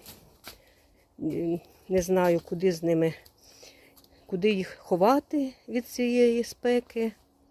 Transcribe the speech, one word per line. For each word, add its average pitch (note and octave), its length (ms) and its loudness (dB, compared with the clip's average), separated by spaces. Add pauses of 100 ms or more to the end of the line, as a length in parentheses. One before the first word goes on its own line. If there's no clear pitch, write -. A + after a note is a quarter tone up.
(1200)
Ем, E3 420 -4 (280)
не F#3 140 0
знаю, F3+ 380 2
куди F3+ 320 -2
з D#3+ 100 -6
ними, E3 320 2 (1120)
куди G3 240 0
їх F#3+ 280 -4
ховати C4 720 0 (160)
від A#3 180 -4
цієї A#3+ 580 2
спеки. A#3+ 680 -4 (380)